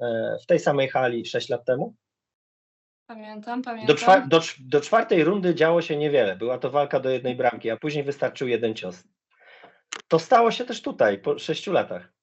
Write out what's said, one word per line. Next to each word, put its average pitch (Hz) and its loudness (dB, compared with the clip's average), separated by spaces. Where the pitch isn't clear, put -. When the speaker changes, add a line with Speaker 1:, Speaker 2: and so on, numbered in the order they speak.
Speaker 1:
e, 113 -2
w - -20
tej 170 4
samej 139 0
hali 120 -2
sześć - -6
lat 120 -6
temu? 143 -2
Speaker 2:
Pamiętam, 220 -10
Speaker 1:
Do 247 -10
Speaker 2:
pamiętam. 220 2
Speaker 1:
czwa-, 190 6
do 160 4
cz-, - -6
do 131 0
czwartej 214 2
rundy 180 2
działo 160 2
się 160 -4
niewiele. 139 2
Była 120 -4
to 131 -4
walka 139 0
do 131 -2
jednej 127 -2
bramki, 120 -2
a 113 -4
później 147 -4
wystarczył 139 -4
jeden 113 -2
cios. 92 -12
To 165 4
stało 226 4
się 247 -4
też 240 -10
tutaj, 107 0
po 143 -4
sześciu 160 -6
latach. 104 -2